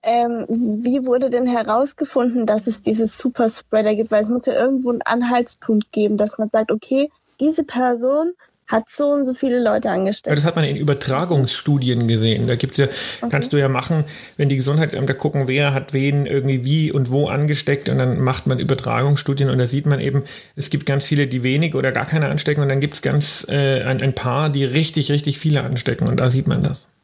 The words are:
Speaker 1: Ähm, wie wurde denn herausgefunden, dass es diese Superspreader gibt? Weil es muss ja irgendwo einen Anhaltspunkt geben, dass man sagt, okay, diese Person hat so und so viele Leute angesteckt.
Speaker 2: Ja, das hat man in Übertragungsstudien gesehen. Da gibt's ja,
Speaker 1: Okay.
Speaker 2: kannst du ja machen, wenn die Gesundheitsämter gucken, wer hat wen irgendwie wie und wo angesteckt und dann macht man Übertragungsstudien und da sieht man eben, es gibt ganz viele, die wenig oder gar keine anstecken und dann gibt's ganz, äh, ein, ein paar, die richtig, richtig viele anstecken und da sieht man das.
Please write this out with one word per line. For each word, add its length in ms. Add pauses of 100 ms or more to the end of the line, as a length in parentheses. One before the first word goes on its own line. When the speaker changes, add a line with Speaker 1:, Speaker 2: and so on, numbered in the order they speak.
Speaker 1:
Ähm, 420 (380)
wie 240
wurde 240
denn 160
herausgefunden, 1000
dass 200
es 160
diese 240
Superspreader 880
gibt? 160
Weil 120
es 60
muss 180
ja 60
irgendwo 380
einen 120
Anhaltspunkt 920
geben, 240
dass 220
man 120
sagt, 200
okay, 380 (320)
diese 240
Person 680 (340)
hat 220
so 220
und 140
so 100
viele 280
Leute 280
angesteckt. 380
Speaker 2:
Ja, 60
das 100
hat 120
man 80
in 120
Übertragungsstudien 1300
gesehen. 400
Da 80
gibt's 220
ja, 100 (340)
Speaker 1:
Okay. 100
Speaker 2:
kannst 220
du 60
ja 100
machen, 360 (320)
wenn 120
die 80
Gesundheitsämter 580
gucken, 340
wer 260
hat 180
wen 340
irgendwie 380
wie 280
und 180
wo 180
angesteckt 600
und 100
dann 220
macht 260
man 120
Übertragungsstudien 920
und 80
da 80
sieht 180
man 160
eben, 240 (300)
es 160
gibt 160
ganz 180
viele, 220
die 160
wenig 320
oder 180
gar 140
keine 220
anstecken 340
und 60
dann 120
gibt's 220
ganz, 460
äh, 340
ein, 180
ein 140
paar, 340
die 160
richtig, 460
richtig 280
viele 260
anstecken 440
und 100
da 120
sieht 160
man 160
das. 240 (180)